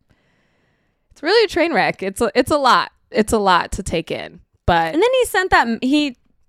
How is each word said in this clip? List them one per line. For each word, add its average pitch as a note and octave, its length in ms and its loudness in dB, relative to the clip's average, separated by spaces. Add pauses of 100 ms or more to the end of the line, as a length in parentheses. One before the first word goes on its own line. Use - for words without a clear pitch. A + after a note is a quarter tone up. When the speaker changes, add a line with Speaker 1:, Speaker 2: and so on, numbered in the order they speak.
(1120)
Speaker 1:
it's - 120 -20
really G#4 220 2
a F#4 40 0
train E4 240 -2
wreck. E3+ 300 -2
It's F#3+ 180 -8
a, A#3 140 0
it's B3 160 0
a D#4 80 2
lot. A3+ 340 2 (180)
It's - 220 -2
a A3+ 60 2
lot F#3+ 340 2
to G3+ 100 -8
take E3+ 280 -6
in. A2+ 300 -10 (260)
But E3 260 2
Speaker 2:
And D#4+ 100 0
then B4 180 2
he A#4 40 0
sent F#4 260 -2
that, A#3+ 320 2
he C#4+ 360 -2 (300)